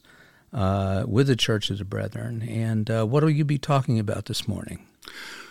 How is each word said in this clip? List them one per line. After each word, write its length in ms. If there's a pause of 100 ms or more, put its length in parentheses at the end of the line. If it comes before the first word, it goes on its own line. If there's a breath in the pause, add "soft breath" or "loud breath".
(520 soft breath)
uh, 560
with 200
the 80
Church 340
of 80
the 80
Brethren. 560
And, 480
uh, 160
what 160
will 80
you 160
be 140
talking 400
about 260
this 220
morning? 360 (680 loud breath)